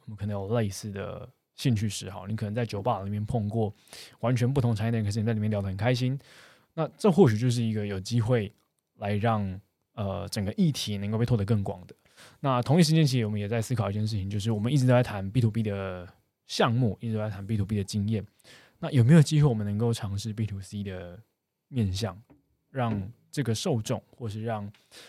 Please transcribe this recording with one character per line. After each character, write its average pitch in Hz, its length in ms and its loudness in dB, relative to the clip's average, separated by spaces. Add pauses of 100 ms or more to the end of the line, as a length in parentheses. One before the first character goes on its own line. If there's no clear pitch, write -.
我 - 60 -16
们 104 80 -12
可 104 80 -8
能 104 120 -4
有 98 220 -4
类 107 80 0
似 101 240 -8
的 92 360 -10 (280)
兴 131 180 2
趣 110 140 0
嗜 98 220 -8
好。 95 180 -12
你 107 80 -4
可 110 100 -6
能 104 80 -6
在 117 120 -2
酒 104 160 -6
吧 101 220 -2
里 98 60 -6
面 107 160 -2
碰 107 220 -2
过 104 260 -2 (460)
完 127 160 0
全 120 180 2
不 143 60 2
同 120 160 2
产 113 120 -2
业 117 40 0
的 117 60 0
人， 107 80 0
可 98 40 0
是 107 120 -2
你 104 40 0
在 117 60 0
里 110 80 0
面 107 100 0
聊 104 120 0
得 98 80 -4
很 92 80 -6
开 123 180 2
心。 127 240 -2 (540)
那 160 120 -2 (120)
这 214 120 4
或 165 200 8
许 107 80 2
就 127 120 2
是 120 140 0
一 110 100 0
个 104 140 -2
有 98 100 -4
机 113 220 0
会 110 320 0 (460)
来 104 180 -2
让， 101 440 0 (340)
呃， 95 340 -4
整 104 160 -4
个 101 100 -2
议 170 200 2
题 104 240 -4
能 101 120 -4
够 110 80 -2
被 117 80 2
拓 123 120 2
得 101 80 0
更 104 180 2
广 95 240 -6
的。 - 80 -20 (460)
那 131 200 2
同 143 160 4
一 185 60 8
时 151 100 4
间， 160 120 6
其 131 120 2
实 117 80 2
我 104 60 -2
们 104 80 -2
也 101 80 -4
在 113 140 0
思 113 120 -2
考 104 160 0
一 101 40 -2
件 107 120 0
事 107 120 -2
情， 95 120 -4
就 104 80 -4
是 104 140 -2
我 107 80 0
们 117 120 0
一 147 60 4
直 127 80 4
都 127 80 6
在 123 80 6
谈 98 300 -4
B 127 80 2
to 117 100 4
B 110 140 -2
的 95 420 -4 (420)
项 143 260 2
目， 117 260 0
一 120 80 -8
直 110 60 -4
都 107 60 -2
在 107 100 -4
谈 98 180 -10
B 113 80 -2
to 101 100 0
B 104 120 -2
的 101 60 0
经 101 260 -2
验。 107 160 -2 (540)
那 160 120 -4
有 123 140 6
没 139 80 8
有 165 80 10
机 151 200 4
会 151 60 6
我 120 60 4
们 107 120 -2
能 101 120 -2
够 117 160 2
尝 101 240 -4
试 107 160 -6
B 110 120 -2
to 98 160 -6
C 101 220 -10
的 90 360 -10 (480)
面 110 240 0
向， 95 280 -4 (500)
让 110 420 -2 (200)
这 147 120 -2
个 113 100 0
受 113 280 -2
众， 107 200 -4 (140)
或 117 140 -8
是 110 140 -8
让， 104 280 -6 (380)